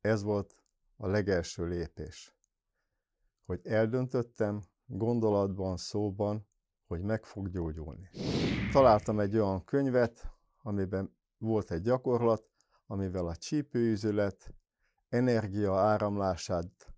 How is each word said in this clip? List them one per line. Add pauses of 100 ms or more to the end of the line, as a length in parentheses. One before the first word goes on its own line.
Ez
volt (320)
a
legelső
lépés, (1080)
hogy
eldöntöttem (240)
gondolatban,
szóban, (400)
hogy
meg
fog
gyógyulni. (600)
Találtam
egy
olyan
könyvet, (300)
amiben (200)
volt
egy
gyakorlat, (380)
amivel
a
csípőüzület (560)
energia
áramlását